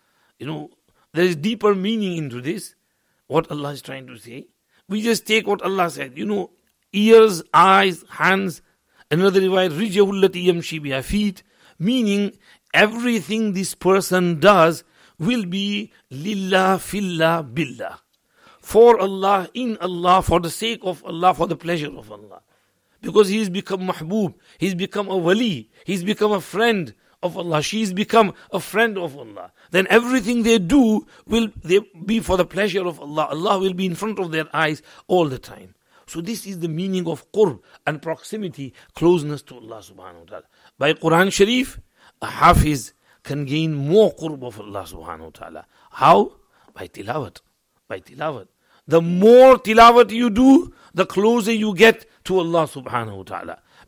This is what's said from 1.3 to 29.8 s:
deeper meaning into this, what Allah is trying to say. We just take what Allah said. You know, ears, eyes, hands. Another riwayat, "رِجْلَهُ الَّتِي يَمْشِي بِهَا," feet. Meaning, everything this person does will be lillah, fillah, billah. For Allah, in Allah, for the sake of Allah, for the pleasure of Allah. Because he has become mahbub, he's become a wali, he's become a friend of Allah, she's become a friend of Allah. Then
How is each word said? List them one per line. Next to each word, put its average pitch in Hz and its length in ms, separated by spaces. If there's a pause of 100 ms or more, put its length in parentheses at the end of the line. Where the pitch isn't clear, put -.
deeper 208 400
meaning 196 400
into 139 240
this, 135 360 (500)
what 160 260
Allah 147 200
is 135 100
trying 135 260
to 123 100
say. 117 300 (400)
We 214 140
just 226 260
take 214 200
what 202 140
Allah 185 280
said. 139 280
You 190 80
know, 202 260 (420)
ears, 214 500 (100)
eyes, 190 560
hands. 185 520 (500)
Another 190 300
riwayat, 185 300
"رِجْلَهُ 196 360
الَّتِي 190 380
يَمْشِي 170 360
بِهَا," 135 220
feet. 202 400 (360)
Meaning, 202 580 (360)
everything 214 800
this 185 220
person 180 640
does 170 440 (360)
will 220 260
be 202 460 (180)
lillah, 190 720
fillah, 170 640
billah. 120 580 (600)
For 233 380
Allah, 190 540
in 233 280
Allah, 180 400
for 170 180
the 170 100
sake 226 340
of 180 200
Allah, 175 300
for 151 140
the 165 80
pleasure 156 400
of 107 160
Allah. 104 300 (600)
Because 190 260
he 202 120
has 214 100
become 185 380
mahbub, 180 480 (220)
he's 190 160
become 196 360
a 190 80
wali, 180 520 (160)
he's 180 180
become 208 280
a 196 100
friend 196 520 (300)
of 175 140
Allah, 170 240
she's 208 320
become 208 400 (180)
a 196 80
friend 214 380
of 165 180
Allah. 104 360 (200)
Then 185 180